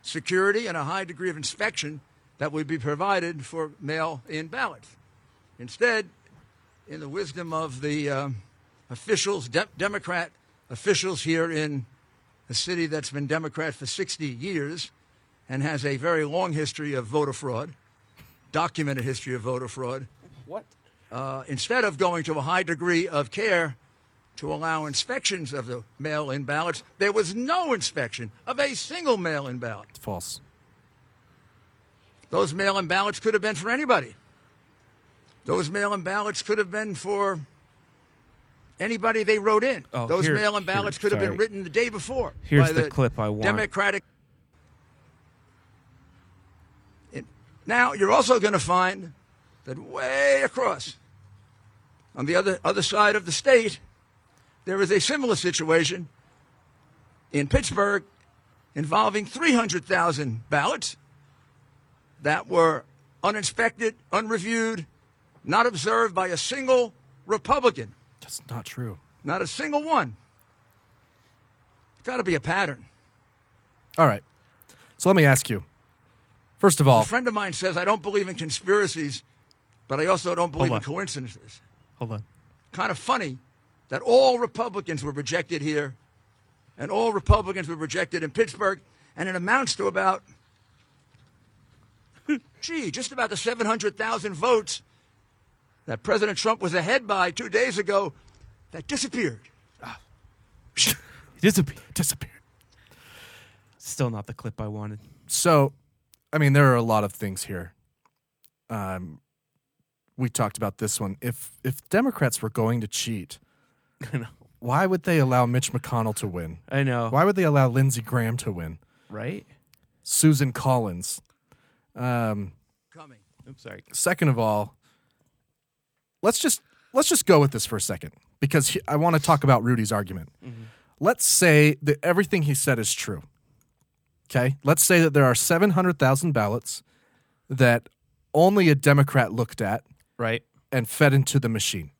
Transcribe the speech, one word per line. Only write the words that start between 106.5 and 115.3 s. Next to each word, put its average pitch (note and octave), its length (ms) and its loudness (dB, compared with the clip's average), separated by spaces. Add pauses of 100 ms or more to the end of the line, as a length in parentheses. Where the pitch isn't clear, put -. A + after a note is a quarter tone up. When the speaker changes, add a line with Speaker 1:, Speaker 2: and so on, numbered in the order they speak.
Speaker 3:
there C#3 180 8
are B2 60 6
a A#2+ 60 2
lot A2 200 2
of G2+ 100 -2
things F#2+ 320 -8
here. F2 280 -10 (960)
Um, F#2+ 520 -8 (960)
we B2+ 120 -2
talked A2+ 300 -2
about G#2 200 -4
this - 220 -4
one. G2 200 -4
If, - 300 -8 (140)
if - 240 -6
Democrats G3+ 540 0
were A2 80 -4
going A#2 320 0
to G#2+ 40 -8
cheat, G#2 520 -8 (360)
Speaker 2:
<laughs> - 380 -18
I C#3 60 -2
know. A2+ 80 -6 (340)
Speaker 3:
why C#3+ 260 0
would F#3 180 0
they E3+ 140 2
allow B2+ 280 4